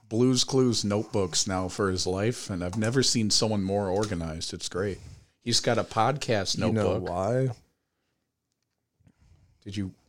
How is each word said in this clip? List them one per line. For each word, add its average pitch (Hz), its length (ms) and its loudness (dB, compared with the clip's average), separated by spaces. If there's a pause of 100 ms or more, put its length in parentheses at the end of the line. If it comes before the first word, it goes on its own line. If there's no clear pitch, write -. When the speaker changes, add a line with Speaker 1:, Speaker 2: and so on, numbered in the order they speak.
(100)
Speaker 1:
Blue's 123 340 4
Clues 127 400 2
notebooks 101 640 0
now 92 200 -2
for 98 220 0
his 92 160 -2
life, 101 440 -2
and 87 120 -4
I've 90 160 -4
never 120 240 2
seen 110 280 2
someone 107 320 2
more 98 260 0
organized. 90 640 -4
It's - 160 -8
great. 95 300 -4 (420)
He's 117 200 0
got 117 180 2
a 95 60 0
podcast 113 720 0
Speaker 2:
You 98 120 2
know 101 280 2
Speaker 1:
notebook. 90 120 -6
Speaker 2:
why? 113 380 0 (2250)
Speaker 1:
Did 98 120 -12
you 95 160 -4 (160)